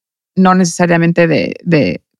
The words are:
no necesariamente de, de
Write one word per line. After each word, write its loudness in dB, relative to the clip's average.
no 2
necesariamente 0
de, -4
de -2